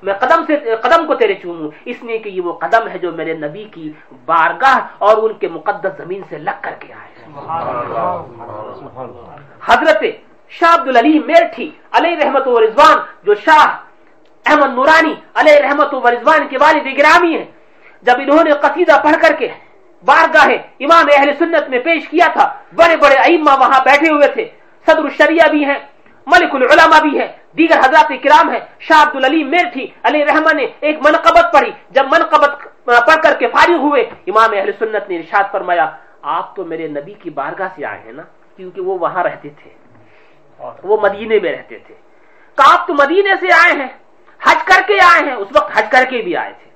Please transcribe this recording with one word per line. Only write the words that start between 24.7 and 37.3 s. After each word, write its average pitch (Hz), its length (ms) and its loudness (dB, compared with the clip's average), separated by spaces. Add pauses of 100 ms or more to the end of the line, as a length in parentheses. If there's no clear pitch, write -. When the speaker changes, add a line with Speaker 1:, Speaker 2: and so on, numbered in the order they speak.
Speaker 1:
صدر 320 160 2
الشریعہ 302 480 2
بھی 294 140 0
ہیں، 277 140 -2 (480)
ملک 330 280 2
العلماء 311 460 4
بھی 294 200 -2
ہیں، 226 80 -4 (300)
دیگر 320 200 2
حضرات 302 340 2 (100)
کرام 302 280 2
ہیں، 233 100 -6 (200)
شاہ 302 280 2
عبد 294 80 -8
العلیم 269 340 -2
میرٹھی 339 360 -4 (160)
علیہ 285 220 0
رحمہ 311 300 0
نے 277 120 -4 (140)
ایک 302 180 -2
منقبت 330 540 2
پڑھی۔ 240 180 2 (200)
جب 277 140 0
منقبت 285 460 0 (340)
پڑھ 247 380 2
کر 285 160 2
کے 240 100 -2
فارغ 339 280 2
ہوئے، 277 260 0
امام 220 540 -2
اہل 202 220 -4
سنت 214 320 -6
نے 180 60 -6
ارشاد 196 360 -4
فرمایا، 175 380 -2 (320)
آپ 160 340 -8
تو 190 80 -10
میرے 165 240 -10
نبی 151 260 -12
کی 175 160 -16